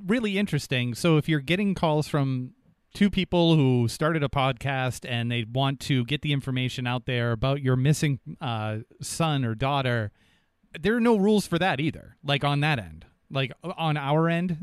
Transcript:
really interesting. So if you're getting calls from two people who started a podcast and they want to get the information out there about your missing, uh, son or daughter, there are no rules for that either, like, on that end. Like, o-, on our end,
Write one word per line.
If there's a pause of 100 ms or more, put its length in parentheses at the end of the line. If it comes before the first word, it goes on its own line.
really
interesting.
So
if
you're
getting
calls
from (440)
two
people
who
started
a
podcast
and
they
want
to
get
the
information
out
there
about
your
missing, (220)
uh, (220)
son
or
daughter, (680)
there
are
no
rules
for
that
either,
like,
on
that
end. (240)
Like, (120)
o-,
on
our
end,